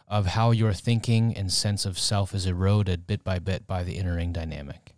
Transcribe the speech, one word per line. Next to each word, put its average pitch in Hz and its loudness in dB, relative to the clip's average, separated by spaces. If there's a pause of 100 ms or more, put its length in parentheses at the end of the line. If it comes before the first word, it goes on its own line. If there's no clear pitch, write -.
of 101 0
how 113 4
your 110 2
thinking 113 2
and 95 -4
sense 104 0
of 92 -4
self 101 0
is 95 -2
eroded 92 2
bit - -4
by 92 -2
bit 90 -4
by 90 -4
the 90 -4
inner 90 -2
ring 85 -2
dynamic. 76 -8